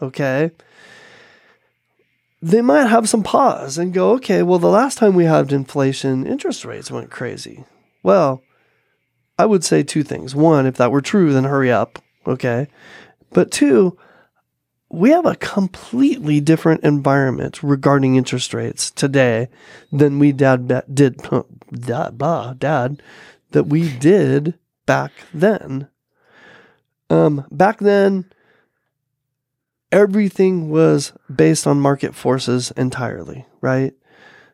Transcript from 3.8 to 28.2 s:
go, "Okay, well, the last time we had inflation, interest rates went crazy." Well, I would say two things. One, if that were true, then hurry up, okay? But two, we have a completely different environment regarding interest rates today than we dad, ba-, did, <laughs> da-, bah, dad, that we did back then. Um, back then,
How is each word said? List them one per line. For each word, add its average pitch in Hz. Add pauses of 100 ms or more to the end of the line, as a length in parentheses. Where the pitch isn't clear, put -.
go, 185
"Okay, 208
well, 180
the 170
last 233
time 202
we 170
had 151
inflation, 135
interest 285
rates 113
went 123
crazy." - (380)
Well, 165 (960)
I 202
would 196
say 156
two 147
things. 131
One, 147
if 131
that 123
were 139
true, 165
then 131
hurry 139
up, 113 (260)
okay? 127 (640)
But -
two, 220 (920)
we 175
have 330
a -
completely 196
different 160
environment 139
regarding 139
interest 127
rates 117
today 127 (420)
than 143
we 143
dad, 131
ba-, 127
did, 135
<laughs> -
da-, 123
bah, 127
dad, 135 (500)
that 147
we 151
did 147 (280)
back 139 (220)
then. 151 (1200)
Um, 156
back 185
then, 196 (1700)